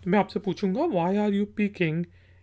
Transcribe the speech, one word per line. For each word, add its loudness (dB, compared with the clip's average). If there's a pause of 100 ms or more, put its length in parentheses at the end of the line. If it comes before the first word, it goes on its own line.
तो 0
मैं 6
आपसे 0
पूछूंगा, -2
"Why 0
are 0
you 2 (140)
peeking 0 (380)